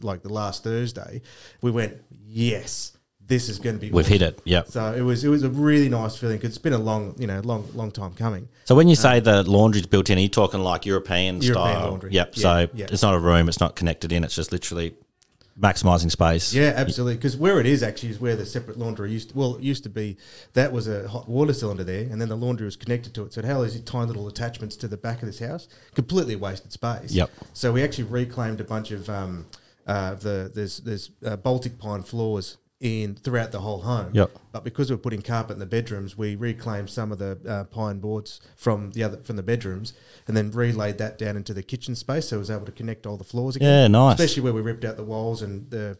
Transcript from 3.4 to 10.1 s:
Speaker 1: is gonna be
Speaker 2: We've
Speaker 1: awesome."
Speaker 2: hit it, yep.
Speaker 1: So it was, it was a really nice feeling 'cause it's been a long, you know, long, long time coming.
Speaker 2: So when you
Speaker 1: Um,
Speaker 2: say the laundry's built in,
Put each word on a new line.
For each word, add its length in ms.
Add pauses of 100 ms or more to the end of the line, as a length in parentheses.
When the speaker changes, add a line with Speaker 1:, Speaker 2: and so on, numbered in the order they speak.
Speaker 1:
is 100
gonna 200
be 120
Speaker 2:
We've 140
Speaker 1:
awesome." 80
Speaker 2:
hit 100
it, 220
yep. 240
Speaker 1:
So 260
it 80
was, 220
it 40
was 140
a 80
really 380
nice 280
feeling 220
'cause 120
it's 80
been 160
a 40
long, 400
you 80
know, 140
long, 340
long 160
time 220
coming. 340 (180)
Speaker 2:
So 120
when 100
you 60
Speaker 1:
Um, 40
Speaker 2:
say 240
the 220
laundry's 440
built 220
in, 100